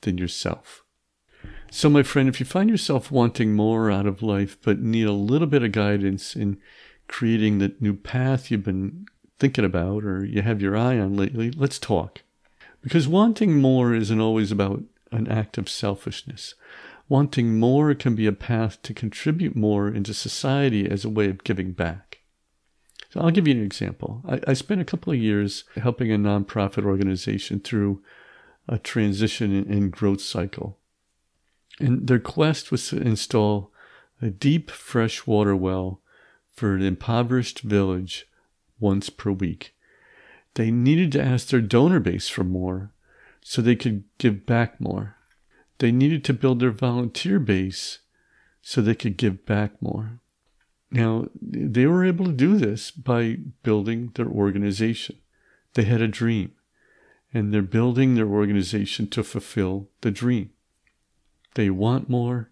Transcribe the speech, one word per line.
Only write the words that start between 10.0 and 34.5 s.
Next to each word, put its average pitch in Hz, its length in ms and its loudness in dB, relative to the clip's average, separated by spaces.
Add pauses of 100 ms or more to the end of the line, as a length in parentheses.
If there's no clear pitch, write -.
or 98 200 -4
you 104 200 -2
have 107 180 0
your 101 160 0
eye 123 220 2
on 98 160 0
lately, 113 340 -2
let's 139 300 -4
talk. - 420 -4 (600)
Because 143 260 0
wanting 202 520 4
more 127 360 4
isn't 110 260 0
always 110 300 2
about 101 320 -2 (280)
an 113 160 -2
act 110 300 -4
of 98 100 -6
selfishness. - 880 -8 (560)
Wanting 135 480 2
more 135 380 4
can 135 180 0
be 107 140 0
a 101 40 4
path 113 520 -2
to 117 100 -10
contribute 156 640 -2
more 104 320 2
into 107 260 -4
society 131 720 0
as 98 160 -2
a 110 60 -4
way 107 200 0
of 95 140 -6
giving 95 280 -2
back. 87 480 -6 (920)
So - 100 -6
I'll 165 100 4
give 170 160 4
you 139 60 4
an 117 100 0
example. 101 640 -8
I, - 180 -4
I 135 80 0
spent 185 280 -2
a - 40 -4
couple 170 280 -4
of 127 60 0
years 104 440 0 (140)
helping 113 340 0
a 107 60 4
nonprofit 101 640 0
organization 101 800 -2
through 101 420 -2 (640)
a 117 100 -2
transition 104 800 0
and, 98 120 -2
and 101 240 0
growth 98 280 0
cycle. - 600 -8 (1000)
And 131 280 0
their 123 120 4
quest - 520 -2
was - 180 -4
to - 80 -6
install 104 720 0 (500)
a 113 80 -2
deep 143 400 0